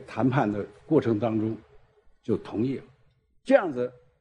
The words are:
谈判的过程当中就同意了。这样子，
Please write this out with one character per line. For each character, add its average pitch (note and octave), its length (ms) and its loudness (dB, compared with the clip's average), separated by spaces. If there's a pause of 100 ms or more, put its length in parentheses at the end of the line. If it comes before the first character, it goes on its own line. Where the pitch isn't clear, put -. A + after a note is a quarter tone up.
谈 A2+ 200 -2
判 B2 240 2
的 G2+ 140 -6 (220)
过 D#3 120 4
程 A2+ 200 2
当 A2 200 0
中 A2 160 -2 (680)
就 A2 120 0
同 G#2 300 -4
意 C3+ 120 -4
了。 - 60 -14 (600)
这 B3+ 100 4
样 G#3 180 4
子， B2 220 -6 (280)